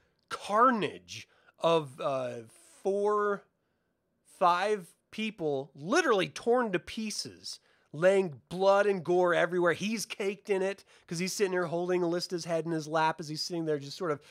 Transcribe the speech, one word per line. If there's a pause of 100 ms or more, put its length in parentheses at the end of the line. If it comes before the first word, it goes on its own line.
(280)
carnage (320)
of,
uh, (400)
four, (920)
five (160)
people
literally
torn
to
pieces, (320)
laying
blood
and
gore
everywhere.
He's
caked
in
it (220)
'cause
he's
sitting
there
holding
Alista's
head
in
his
lap
as
he's
sitting
there
just
sort
of (100)